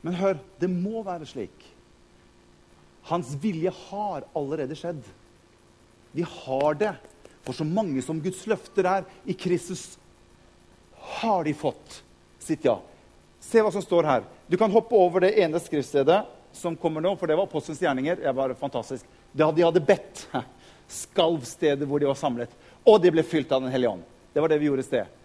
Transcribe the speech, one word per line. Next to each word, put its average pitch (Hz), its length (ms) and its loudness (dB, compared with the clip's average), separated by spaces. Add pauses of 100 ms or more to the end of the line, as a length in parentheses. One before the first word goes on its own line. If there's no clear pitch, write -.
Men 175 160 -4
hør, 196 160 0 (240)
det 180 100 -2
må 196 320 -4
være 175 240 -10
slik. 110 280 -10 (1500)
Hans 151 240 -4 (100)
vilje 175 300 -2 (160)
har 196 380 -8 (100)
allerede 147 400 -4
skjedd. 165 240 -8 (1120)
Vi 165 120 -4
har 147 540 -2
det. 208 140 0 (560)
For 120 80 -8
så 160 80 -4
mange 156 400 -2
som 160 180 -6
Guds 185 240 -6
løfter 190 440 -2
er 190 180 -2 (160)
i 180 100 -4
Kristus, - 640 -4 (1200)
har 196 300 0
de 151 80 0
fått - 460 -6 (420)
sitt 151 240 -4
ja. 113 100 4 (640)
Se 226 220 4
hva 208 100 2
som 190 120 -4
står 170 240 2
her. 117 160 2 (260)
Du 180 100 2
kan 214 120 4
hoppe 226 260 4
over 180 260 4
det 214 160 4
ene 165 220 2
skriftstedet 147 600 2 (320)
som 170 200 -6
kommer 160 280 -2
nå, 196 120 2
for 160 140 -4
det 156 80 4
var 196 100 0
Apostelens 156 340 -6
gjerninger. 151 380 0
Det 143 160 -2
var 131 220 -2
fantastisk. 131 480 -8 (260)
Da 156 220 2
de 170 100 4
hadde 170 220 4
bedt, - 400 0 (640)
skalv 165 580 -2
stedet 143 400 -2
hvor 143 140 -2
de 143 60 0
var 135 100 -2
samlet, 120 340 -6 (320)
og 214 180 10
de 175 120 6
ble 160 120 4
fylt 143 280 -2
av 131 100 0
Den 127 80 -6
hellige 120 240 0
ånd. 85 60 -16 (320)
Det 147 100 2
var 160 80 2
det 151 80 4
vi 151 80 0
gjorde 135 160 0
i - 40 -12
sted. 110 260 -4 (100)